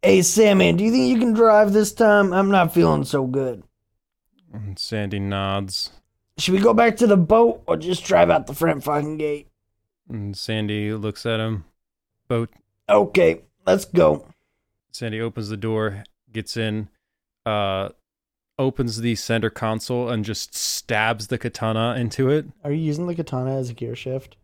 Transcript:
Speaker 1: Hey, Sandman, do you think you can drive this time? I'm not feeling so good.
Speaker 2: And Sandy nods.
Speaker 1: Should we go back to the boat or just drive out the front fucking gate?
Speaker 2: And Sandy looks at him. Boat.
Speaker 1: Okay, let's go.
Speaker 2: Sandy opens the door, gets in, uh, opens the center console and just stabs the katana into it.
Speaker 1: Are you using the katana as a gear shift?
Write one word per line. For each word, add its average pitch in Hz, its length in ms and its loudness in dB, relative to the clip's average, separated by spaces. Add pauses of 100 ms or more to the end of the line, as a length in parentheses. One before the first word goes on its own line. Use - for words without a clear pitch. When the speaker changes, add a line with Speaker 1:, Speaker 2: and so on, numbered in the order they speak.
Speaker 1:
Hey, 190 200 6
Sandman, 190 560 4
do 190 80 0
you 226 60 2
think 254 220 2
you 233 60 2
can 233 140 2
drive 214 400 6
this 208 180 2
time? 208 400 4
I'm 196 200 2
not 180 220 4
feeling 160 300 4
so 135 240 -2
good. 127 360 -4 (880)
Speaker 2:
And 101 260 -12
Sandy 104 400 -6
nods. 98 720 -4 (460)
Speaker 1:
Should - 160 -2
we 190 60 4
go 226 140 4
back 226 240 2
to 233 100 2
the 208 100 6
boat 220 480 4
or - 120 0
just 165 280 -6
drive 175 240 4
out 160 180 2
the 143 60 -12
front 156 300 -2
fucking 147 340 -4
gate? 147 300 -6 (640)
Speaker 2:
And 101 280 -8
Sandy 107 560 -4
looks 107 320 -8
at 113 140 -2
him. 110 260 -6 (600)
Boat. 117 220 -2 (400)
Speaker 1:
Okay, 185 520 4 (240)
let's - 200 2
go. - 420 2 (640)
Speaker 2:
Sandy 110 280 -8
opens 113 300 -6
the 110 80 -6
door, 107 460 -4 (280)
gets 110 240 -8
in, 110 340 -4 (560)
uh, 98 440 -2 (680)
opens 120 420 -2
the 117 140 0
center 113 340 -2
console 113 600 -4
and 113 140 -4
just 104 320 -10
stabs 110 720 -4
the 123 100 -4
katana 113 600 -4
into 127 320 -2
it. 147 160 -2 (180)
Speaker 1:
Are 147 80 -6
you 156 100 -4
using 156 260 -4
the 175 80 -6
katana 135 420 -6
as 127 120 -6
a 120 40 -10
gear 117 220 -10
shift? 131 480 -10